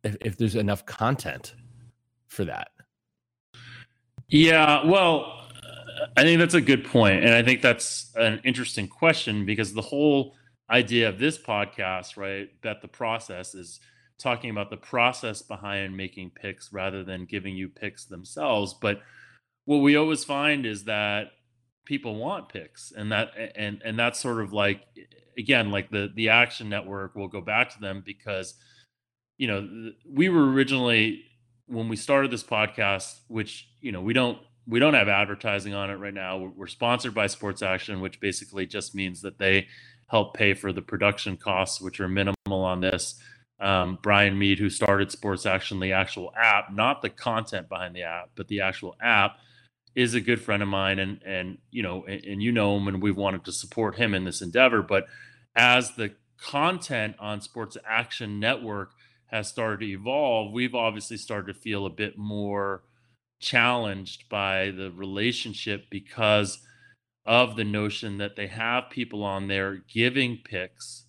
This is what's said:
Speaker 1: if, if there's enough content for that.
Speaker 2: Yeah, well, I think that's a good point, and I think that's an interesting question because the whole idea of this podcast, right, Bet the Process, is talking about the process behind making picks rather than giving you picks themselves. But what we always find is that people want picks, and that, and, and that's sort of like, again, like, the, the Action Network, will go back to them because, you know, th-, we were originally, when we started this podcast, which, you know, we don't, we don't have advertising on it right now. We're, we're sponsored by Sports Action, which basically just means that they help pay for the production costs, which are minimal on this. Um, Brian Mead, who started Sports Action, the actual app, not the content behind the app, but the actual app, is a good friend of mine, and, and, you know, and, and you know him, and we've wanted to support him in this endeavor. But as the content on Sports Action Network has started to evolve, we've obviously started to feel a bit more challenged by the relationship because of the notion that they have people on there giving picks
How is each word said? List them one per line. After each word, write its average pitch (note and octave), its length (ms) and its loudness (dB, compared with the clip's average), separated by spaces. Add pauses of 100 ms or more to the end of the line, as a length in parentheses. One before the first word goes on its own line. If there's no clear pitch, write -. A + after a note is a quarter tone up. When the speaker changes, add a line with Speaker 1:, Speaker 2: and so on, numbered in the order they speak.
Speaker 1:
if, G2+ 180 -2
if G#2+ 160 -4
there's A2+ 180 2
enough G2+ 300 0
content - 680 -4 (760)
for G2 160 -4
that. G1+ 240 -8 (1600)
Speaker 2:
Yeah, D3+ 560 8
well, E3 640 4 (720)
I C3 60 10
think E3 160 8
that's E3+ 140 6
a E3 80 8
good B2 240 6
point, F#2+ 380 6
and A#2 100 8
I A#2 100 8
think B2 180 4
that's - 540 2
an A2 280 2
interesting A#2+ 440 -2
question A2+ 580 0
because G#2 280 -2
the A2 80 -4
whole C#3 540 2 (340)
idea A#2 400 4
of F#2+ 100 -6
this D3+ 180 0
podcast, G2+ 800 -4
right, G2 320 -8 (120)
Bet G#2+ 200 -8
the - 60 -20
Process, A2 680 -8
is F2 260 -18 (380)
talking A#2+ 320 -2
about G2+ 200 -4
the A2+ 80 -12
process A#2+ 640 -2
behind G2 540 -8
making F#2+ 340 -12
picks - 420 -14
rather F#2+ 320 -6
than F#2 220 -10
giving F#2+ 300 -8
you F#2 120 -8
picks - 380 -12
themselves. G2+ 680 -4
But G2+ 280 -2 (640)
what C#3+ 140 4
we C#3+ 180 6
always D#3 260 2
find C#3+ 420 0
is G#2 200 -6
that G#2 460 -2 (540)
people C3+ 300 -4
want C#3+ 340 -6
picks, - 420 -16
and G#2+ 200 -6
that, A2 200 0 (240)
and, G#2 280 -6
and A2+ 160 -4
that's A#2+ 200 0
sort A#2+ 220 -2
of G2 120 -6
like, G2+ 280 2 (560)
again, A#2 320 4
like, G2 220 -2
the, G2+ 240 -2
the A2 140 2
Action A#2 400 4
Network, G2 460 -8
will G2 120 -8
go F#2+ 140 -10
back G#2+ 300 0
to G#2+ 80 -20
them G2 260 -8
because, G2 500 -10 (840)
you C3 100 -2
know, G2+ 140 -2
th-, G#2+ 340 -14 (140)
we D3+ 200 2
were D3+ 220 6
originally, B2 760 2 (420)
when A2+ 220 -6
we A2 80 -4
started C#3 340 2
this A#2 120 -6
podcast, G#2 840 -2
which, - 400 -8 (140)
you B2+ 100 -8
know, F2+ 100 -6
we A2 120 0
don't, B2 240 0 (280)
we A#2 140 0
don't D3 140 6
have G#2 160 6
advertising G2+ 640 0
on G2+ 160 -6
it G2 60 -8
right G2+ 180 -10
now. F#2+ 240 -8
We're, F#2+ 120 -8
we're F#2 180 -14
sponsored A#2+ 460 -2
by G#2 140 2
Sports G2 340 -6
Action, F#2 380 -4
which F#2 220 -8
basically G2 440 -6
just G2 300 -10
means F#2 260 -6
that G2 160 -12
they F#2+ 300 2 (400)
help G#2 280 2
pay G2+ 180 4
for G2 180 -4
the F2+ 100 -6
production G2 540 -2
costs, F#2 460 -2
which F#2 180 -10
are F#2+ 80 -2
minimal G2 280 0 (140)
on F#2 300 -2
this. F#2 360 -2 (440)
Um, F#2 420 2
Brian G2+ 360 4
Mead, G2 220 2
who G#2 100 0
started G2+ 420 2
Sports G2 340 -4
Action, F#2+ 340 -2
the F#2+ 140 -2
actual F#2+ 440 -2
app, G#2 360 2
not A#2+ 280 0
the A2+ 80 -4
content A2 600 -4
behind F2+ 260 -10
the F2+ 80 -10
app, E2+ 320 -10
but G2 120 -10
the G2+ 140 -4
actual F#2+ 400 -4
app, G#2+ 360 4 (580)
is B2 200 2
a A#2 60 2
good A2 200 0
friend G#2 220 0
of G2+ 40 -2
mine, G2 300 0
and, F#2+ 260 -4
and, F#2 340 -8 (120)
you A#2+ 140 -6
know, F2+ 220 -6
and, G2 200 -10
and G2+ 180 -6
you A#2 80 2
know G2+ 240 4
him, G2 120 0
and F#2+ 140 -2
we've G2+ 140 2
wanted F#2+ 300 -2
to F#2 60 -8
support G2+ 440 -4
him G#2+ 200 2
in F#2 80 -2
this F2+ 180 -6
endeavor. A2+ 400 4
But G2 240 0 (500)
as B2 360 4
the G#2+ 220 -8 (240)
content C#3+ 840 -4
on G#2 220 -8
Sports - 360 -14 (100)
Action A2 520 -4
Network G#2+ 540 -4 (340)
has A2 200 -6
started A2 340 -4
to G#2 100 -6
evolve, A2 600 -2
we've A#2+ 220 -4
obviously A2+ 440 -4
started G2 360 -8
to - 60 -18
feel G2+ 260 -4
a F2 60 -6
bit G#2 260 -6
more G2+ 680 -6 (560)
challenged A#2 880 -2
by G2 420 -2
the F#2 200 -10
relationship G2+ 1000 -6
because G#2 680 0 (680)
of A#2 300 4
the A2+ 80 -4
notion G#2 540 -4
that G2+ 180 -8
they G2+ 120 -8
have A2+ 420 -2
people A2+ 340 -8
on G2 240 -4
there G2 360 -4 (100)
giving B2 500 0
picks - 640 -12